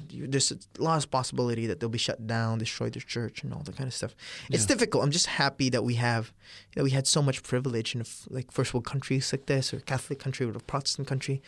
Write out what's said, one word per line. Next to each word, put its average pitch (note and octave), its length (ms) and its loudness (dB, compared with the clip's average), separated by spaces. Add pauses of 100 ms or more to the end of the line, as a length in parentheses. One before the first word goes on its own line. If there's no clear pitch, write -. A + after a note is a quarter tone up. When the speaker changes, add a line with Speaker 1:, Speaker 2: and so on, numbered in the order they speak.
Speaker 1:
you, B2 180 -8
there's C3+ 240 2
a - 60 -6 (200)
lot D#3 260 2
of - 80 -10
possibility A#2+ 560 0
that G2+ 140 -2
they'll A#2 80 0
be A#2 80 -2
shut - 280 -2
down, A2+ 340 0
destroy A2+ 300 -2
their A#2 120 -6
church, - 420 -6
and C3 100 -6
all C#3+ 100 -8
that F3 120 -10
kind C3+ 120 -4
of A#2+ 60 -6
stuff. - 220 -6 (340)
It's B2 140 4
Speaker 2:
Yeah. G2+ 40 2
Speaker 1:
difficult. G#3 360 6
I'm C#3+ 80 4
just E3+ 140 4
happy C3+ 460 2
that A#2+ 120 4
we A#2+ 120 2
have, A#2 360 2 (420)
you C#3 60 -2
know, C#3 60 4
we C3+ 60 4
had C3+ 140 2
so - 160 4
much C3+ 220 2
privilege B2 520 0
in, A#2 100 -4 (240)
like, B2+ 200 -6
first - 240 0
world A#2+ 120 0
countries C3 480 0
like C3+ 140 -4
this, C3+ 260 2
or - 80 -4
Catholic - 380 -4
country, C3 260 -2
or A2+ 60 0
a - 80 -6
Protestant - 480 -4
country. C3+ 400 -2